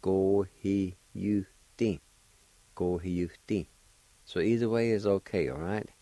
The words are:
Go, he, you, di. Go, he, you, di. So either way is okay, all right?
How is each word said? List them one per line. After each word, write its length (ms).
Go, 460
he, 380
you, 320
di. 240
Go, 220
he, 140
you, 180
di. 240
So 140
either 300
way 200
is 160
okay, 440
all 100
right? 300